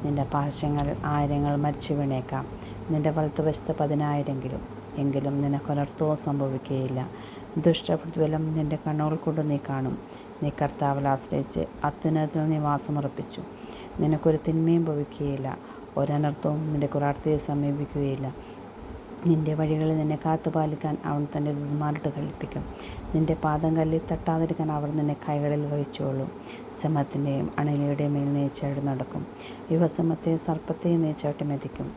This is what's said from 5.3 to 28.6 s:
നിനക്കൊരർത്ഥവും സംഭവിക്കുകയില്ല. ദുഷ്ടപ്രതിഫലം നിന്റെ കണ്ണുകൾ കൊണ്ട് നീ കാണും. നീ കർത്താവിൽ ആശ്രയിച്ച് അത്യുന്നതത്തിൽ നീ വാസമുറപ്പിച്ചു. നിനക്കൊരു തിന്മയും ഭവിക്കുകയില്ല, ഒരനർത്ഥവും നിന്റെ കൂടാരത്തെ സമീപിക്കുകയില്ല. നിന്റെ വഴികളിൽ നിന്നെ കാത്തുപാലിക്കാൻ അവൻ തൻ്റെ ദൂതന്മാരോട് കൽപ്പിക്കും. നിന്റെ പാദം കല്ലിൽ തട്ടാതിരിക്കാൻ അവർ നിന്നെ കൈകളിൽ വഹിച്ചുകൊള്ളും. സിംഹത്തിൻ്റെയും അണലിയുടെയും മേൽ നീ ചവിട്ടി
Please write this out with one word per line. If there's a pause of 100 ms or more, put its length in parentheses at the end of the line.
നിനക്കൊരർത്ഥവും
സംഭവിക്കുകയില്ല. (640)
ദുഷ്ടപ്രതിഫലം (140)
നിന്റെ
കണ്ണുകൾ (100)
കൊണ്ട് (100)
നീ (120)
കാണും. (460)
നീ
കർത്താവിൽ
ആശ്രയിച്ച് (240)
അത്യുന്നതത്തിൽ
നീ
വാസമുറപ്പിച്ചു. (600)
നിനക്കൊരു
തിന്മയും
ഭവിക്കുകയില്ല, (480)
ഒരനർത്ഥവും (100)
നിന്റെ
കൂടാരത്തെ (140)
സമീപിക്കുകയില്ല. (1000)
നിന്റെ
വഴികളിൽ
നിന്നെ
കാത്തുപാലിക്കാൻ (120)
അവൻ
തൻ്റെ
ദൂതന്മാരോട് (100)
കൽപ്പിക്കും. (500)
നിന്റെ
പാദം
കല്ലിൽ (100)
തട്ടാതിരിക്കാൻ
അവർ (100)
നിന്നെ (100)
കൈകളിൽ
വഹിച്ചുകൊള്ളും. (500)
സിംഹത്തിൻ്റെയും (120)
അണലിയുടെയും
മേൽ
നീ (160)
ചവിട്ടി